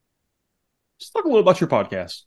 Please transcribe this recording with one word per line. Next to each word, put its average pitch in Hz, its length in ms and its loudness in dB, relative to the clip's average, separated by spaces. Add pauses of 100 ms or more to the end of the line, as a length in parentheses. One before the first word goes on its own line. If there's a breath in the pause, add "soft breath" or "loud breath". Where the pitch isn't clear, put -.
(1000)
Just - 140 -16
talk 415 120 -4
a - 20 -2
little 240 140 4
about - 180 4
your 170 100 0
podcast. 98 580 -4